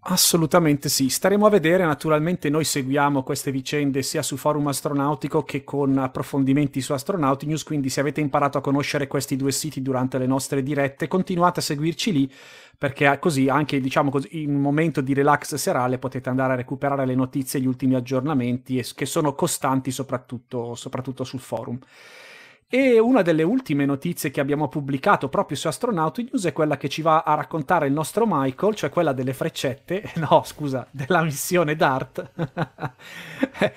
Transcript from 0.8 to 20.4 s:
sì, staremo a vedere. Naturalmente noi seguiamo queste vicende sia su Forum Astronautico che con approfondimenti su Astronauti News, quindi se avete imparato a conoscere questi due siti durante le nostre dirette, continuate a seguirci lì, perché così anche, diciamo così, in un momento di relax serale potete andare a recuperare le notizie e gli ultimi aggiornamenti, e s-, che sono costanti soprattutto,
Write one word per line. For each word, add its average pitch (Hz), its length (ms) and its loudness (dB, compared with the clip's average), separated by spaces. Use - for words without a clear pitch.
sì, 135 200 0
staremo 202 380 2
a 208 40 8
vedere. 180 340 4
Naturalmente 156 640 0
noi 151 140 2
seguiamo 139 640 0
queste 143 260 -4
vicende 135 520 -2
sia 147 200 -4
su 143 140 -6
Forum 147 320 0
Astronautico 143 760 -2
che - 220 -6
con 135 340 0
approfondimenti 135 800 0
su 127 120 -4
Astronauti 139 540 -2
News, 151 180 -4
quindi 143 240 -2
se 127 100 -4
avete 147 220 -2
imparato 143 380 0
a - 20 0
conoscere 139 480 0
questi 139 260 -2
due 135 160 0
siti 143 320 -4
durante 131 360 -2
le 127 80 0
nostre 135 360 0
dirette, 139 460 -2
continuate 180 500 2
a 147 60 -2
seguirci 160 480 -2
lì, 139 200 2
perché 139 400 2
così 135 300 2
anche, 139 320 2
diciamo 139 300 2
così, 143 320 -4
in 147 120 0
un 139 60 2
momento 147 400 2
di 135 120 -2
relax 143 440 2
serale 127 420 0
potete 127 300 -6
andare 131 240 0
a 131 40 0
recuperare 139 480 -2
le 127 120 0
notizie 131 420 -2
e 131 40 -2
gli 127 40 0
ultimi 131 300 2
aggiornamenti, 127 840 -2
e 123 60 -2
s-, - 100 -12
che 143 120 -4
sono 151 280 0
costanti 135 560 -2
soprattutto, 123 840 -8